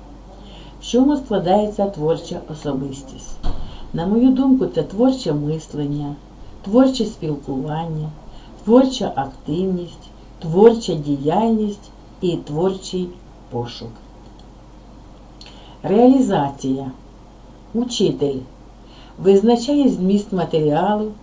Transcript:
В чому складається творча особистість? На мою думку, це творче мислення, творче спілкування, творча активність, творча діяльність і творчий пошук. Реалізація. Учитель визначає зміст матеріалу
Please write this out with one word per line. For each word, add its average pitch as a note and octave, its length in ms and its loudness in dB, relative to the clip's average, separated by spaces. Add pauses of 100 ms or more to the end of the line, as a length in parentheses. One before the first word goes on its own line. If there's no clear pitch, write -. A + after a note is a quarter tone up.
(800)
В - 40 -18
чому C4 320 2
складається G3+ 680 0
творча D#3+ 540 -4 (120)
особистість? C#3 840 -10 (580)
На E3 140 -2
мою A#3+ 220 4
думку, C4 360 4
це E3 180 -2
творче G#3 500 0
мислення, D3 800 -4 (460)
творче B3 440 2
спілкування, D3+ 1040 -6 (540)
творча B3 520 4
активність, F3 960 -6 (300)
творча F#3+ 540 4
діяльність F#3+ 960 -2 (320)
і E3+ 160 0
творчий F3+ 720 -4 (400)
пошук. A#2 420 -10 (1900)
Реалізація. D#3 1080 2 (840)
Учитель D#3 640 0 (800)
визначає A#3 720 4
зміст F#3+ 440 0
матеріалу F3 800 0 (120)